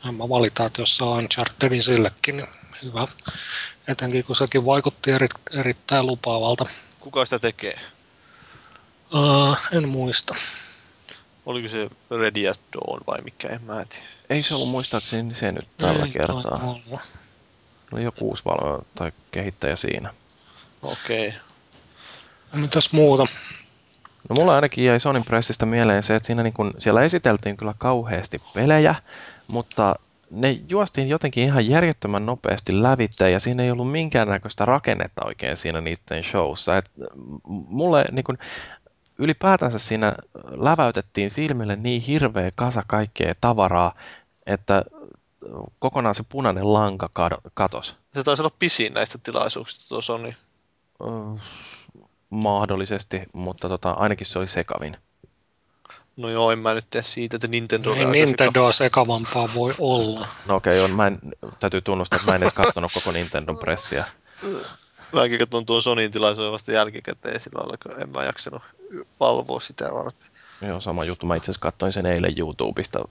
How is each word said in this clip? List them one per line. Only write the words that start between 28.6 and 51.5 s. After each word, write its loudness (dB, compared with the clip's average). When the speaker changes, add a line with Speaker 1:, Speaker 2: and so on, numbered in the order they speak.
Speaker 3:
mutta 0
ne 0
juostiin 0
jotenkin 0
ihan 4
järjettömän 2
nopeasti 0
lävitse 4
ja 4
siinä 0
ei 2
ollut -2
minkäännäköistä 0
rakennetta 0
oikein -6
siinä -4
niitten -6
showssa. 0
Et -2
m-, -14
mulle, 2
niin 0
kun, -4
ylipäätänsä 2
siinä 0
läväytettiin 0
silmille -2
niin -2
hirveä 0
kasa -2
kaikkea 0
tavaraa, 4
että 2
kokonaan 0
se -4
punainen 0
lanka 2
kado-, -2
katos. -2
Speaker 2:
Se -4
taisi 2
olla 0
pisin 0
näistä -2
tilaisuuksista -4
tuo -6
Sony. -6
Speaker 3:
Ö, -12